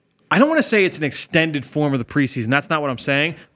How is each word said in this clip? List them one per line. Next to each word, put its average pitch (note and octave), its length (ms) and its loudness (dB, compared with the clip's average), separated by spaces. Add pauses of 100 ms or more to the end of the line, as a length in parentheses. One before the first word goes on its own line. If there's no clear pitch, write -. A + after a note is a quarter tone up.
(340)
I E3+ 60 2
don't C#4 80 6
wanna D#4 160 2
say G#3 220 2
it's E3 120 -2
an D3+ 60 -4
extended D3+ 640 -2
form D3 260 -2
of C3+ 80 0
the A#2 60 -4
preseason. C3 420 -2
That's C#3 220 0
not D#3 120 0
what C#3+ 80 -4
I'm B2 80 -6
saying. D3 380 -2 (200)